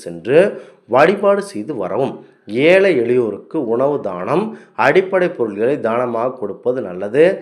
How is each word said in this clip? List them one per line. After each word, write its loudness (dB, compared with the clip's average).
சென்று 2
வழிபாடு 4
செய்து -8
வரவும். -2
ஏழை 4
எளியோருக்கு 0
உணவு 0
தானம், -4
அடிப்படை 0
பொருள்களை -4
தானமாக -4
கொடுப்பது -6
நல்லது. 0